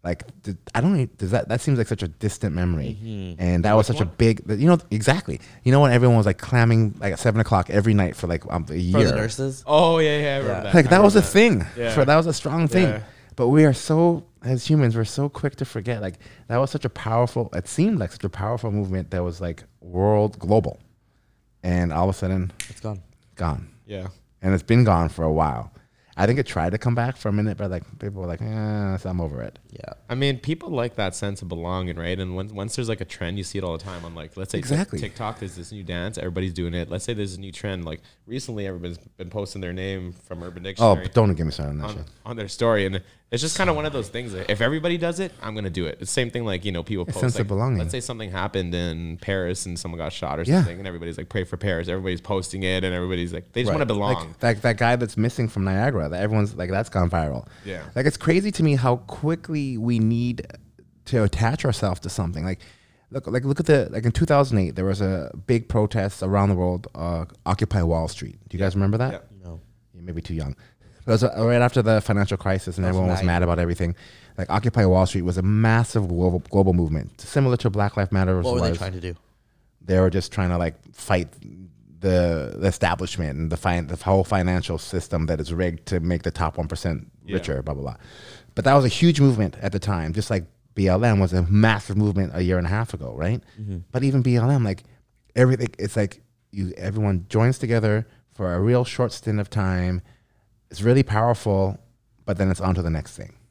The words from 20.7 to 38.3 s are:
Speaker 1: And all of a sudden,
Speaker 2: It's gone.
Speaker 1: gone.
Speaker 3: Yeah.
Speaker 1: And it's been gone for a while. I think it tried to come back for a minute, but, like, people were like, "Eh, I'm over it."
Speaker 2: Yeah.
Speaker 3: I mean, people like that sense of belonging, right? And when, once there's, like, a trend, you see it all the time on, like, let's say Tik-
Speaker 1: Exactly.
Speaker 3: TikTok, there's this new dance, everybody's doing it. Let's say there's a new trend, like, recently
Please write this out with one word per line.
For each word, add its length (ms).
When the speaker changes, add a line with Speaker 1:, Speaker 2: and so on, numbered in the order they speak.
Speaker 1:
And 300
all 160
of 60
a 20
sudden, 340
Speaker 2:
It's 100
gone. 220
Speaker 1:
gone. 340
Speaker 3:
Yeah. 220
Speaker 1:
And 140
it's 80
been 200
gone 260
for 140
a 80
while. 400
I 100
think 120
it 60
tried 240
to 80
come 180
back 220
for 100
a 60
minute, 240
but, 120
like, 140
people 220
were 60
like, 140
"Eh, 600
I'm 160
over 220
it." 180
Speaker 2:
Yeah. 160
Speaker 3:
I 60
mean, 240
people 300
like 260
that 200
sense 260
of 80
belonging, 480
right? 200
And 180
when, 200
once 220
there's, 100
like, 140
a 40
trend, 320
you 60
see 140
it 60
all 140
the 60
time 220
on, 100
like, 220
let's 140
say 80
Tik- 120
Speaker 1:
Exactly. 280
Speaker 3:
TikTok, 400
there's 160
this 160
new 120
dance, 340
everybody's 360
doing 200
it. 160
Let's 140
say 100
there's 220
a 40
new 120
trend, 320
like, 180
recently 420